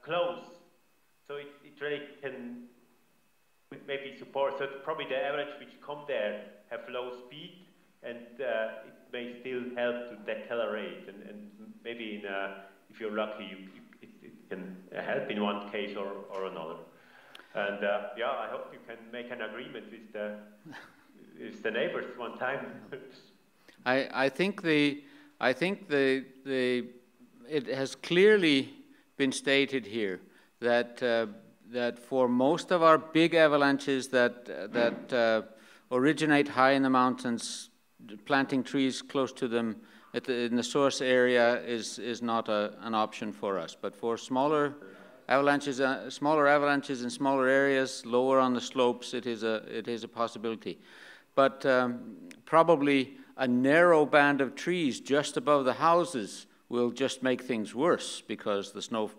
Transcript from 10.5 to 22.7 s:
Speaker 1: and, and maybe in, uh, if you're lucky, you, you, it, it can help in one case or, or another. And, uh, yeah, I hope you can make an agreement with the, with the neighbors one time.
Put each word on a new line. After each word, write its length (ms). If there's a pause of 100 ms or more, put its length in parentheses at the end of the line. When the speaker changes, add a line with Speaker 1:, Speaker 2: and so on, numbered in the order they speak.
Speaker 1:
and, 140
and 280 (320)
maybe 380
in, 60
uh, 300 (340)
if 100
you're 120
lucky, 320
you, 120
you, 260 (200)
it, 60 (140)
it 280
can 260 (180)
help 360
in 120
one 280
case 260
or, 120 (220)
or 160
another. 300 (760)
And, 280
uh, 180 (180)
yeah, 120
I 200
hope 240
you 120
can 120 (120)
make 200
an 100
agreement 500
with 220
the, 240 (1040)
with 220
the 80
neighbors 340 (140)
one 180
time. 300 (260)